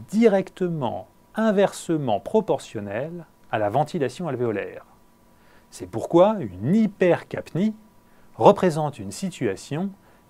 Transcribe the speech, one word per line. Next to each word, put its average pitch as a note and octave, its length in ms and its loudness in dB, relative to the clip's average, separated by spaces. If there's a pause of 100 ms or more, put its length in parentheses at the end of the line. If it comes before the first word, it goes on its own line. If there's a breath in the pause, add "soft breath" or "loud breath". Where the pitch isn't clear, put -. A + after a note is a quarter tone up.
directement, F3 1000 0 (280)
inversement F3 840 0
proportionnelle C#3+ 1080 -4 (260)
à A#2 80 0
la G#2 100 0
ventilation C3+ 580 -2
alvéolaire. G#2+ 580 -4 (840 soft breath)
C'est - 180 -14
pourquoi F3 520 2
une A2 360 -2
hypercapnie G3 1000 0 (600 soft breath)
représente D#3 640 4
une G2 120 -10
situation D3 800 -4 (400 soft breath)